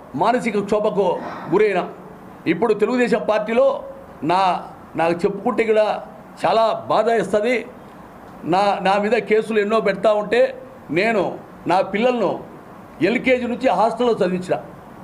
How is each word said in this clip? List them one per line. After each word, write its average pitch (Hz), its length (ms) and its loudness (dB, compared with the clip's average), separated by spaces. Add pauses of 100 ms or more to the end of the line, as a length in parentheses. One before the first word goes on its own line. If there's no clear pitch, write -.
(160)
మానసిక 208 480 0
క్షోభకు 202 560 0 (320)
గురైన 196 380 2 (580)
ఇప్పుడు 208 260 2
తెలుగుదేశం 220 560 2
పార్టీలో 226 540 2 (400)
నా, 175 400 2 (320)
నాకు 165 180 2
చెప్పుకుంటే 202 500 -2
కూడా 214 400 2 (420)
చాలా 208 440 2
బాధ 214 200 2
వేస్తుంది. 214 560 0 (800)
నా, 190 380 2
నా 190 160 2
మీద 208 140 0
కేసులు 214 480 2
ఎన్నో 214 220 0
పెడతా 196 320 2
ఉంటే 233 480 0 (300)
నేను 185 460 0 (300)
నా 180 140 2
పిల్లలను 214 600 0 (580)
ఎల్కేజీ 240 460 2
నుంచి 240 220 0
హాస్టల్లో 226 440 2
చదివించిన. 180 460 -2 (440)